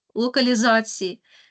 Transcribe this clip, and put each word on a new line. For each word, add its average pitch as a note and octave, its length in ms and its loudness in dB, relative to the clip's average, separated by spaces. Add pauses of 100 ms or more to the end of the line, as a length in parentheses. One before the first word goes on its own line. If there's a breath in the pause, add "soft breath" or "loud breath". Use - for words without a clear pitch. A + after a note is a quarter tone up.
(140)
локалізації, A3+ 1080 0 (300 soft breath)